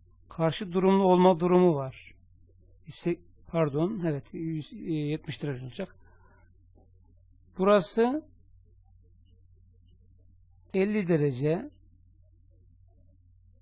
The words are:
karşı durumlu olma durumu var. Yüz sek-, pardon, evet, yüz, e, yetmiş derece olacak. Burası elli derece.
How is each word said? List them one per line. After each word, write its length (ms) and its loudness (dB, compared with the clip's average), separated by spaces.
karşı 440 -4
durumlu 300 4
olma 360 6
durumu 360 4
var. 400 -10
Yüz 100 -16
sek-, 260 -6
pardon, 580 -2
evet, 280 -6
yüz, 400 -8
e, 40 -16
yetmiş 500 -6
derece 220 -8
olacak. 300 -12
Burası 680 2
elli 340 0
derece. 640 0